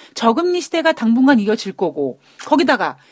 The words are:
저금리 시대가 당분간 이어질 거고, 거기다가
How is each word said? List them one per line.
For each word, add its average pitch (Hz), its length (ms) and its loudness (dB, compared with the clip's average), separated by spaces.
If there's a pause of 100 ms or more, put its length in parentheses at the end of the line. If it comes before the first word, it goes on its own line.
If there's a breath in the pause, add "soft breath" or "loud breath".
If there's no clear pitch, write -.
(120 loud breath)
저금리 339 480 0
시대가 320 320 -2
당분간 240 480 2
이어질 202 320 -4
거고, 143 480 -4 (240 soft breath)
거기다가 254 540 0 (140 soft breath)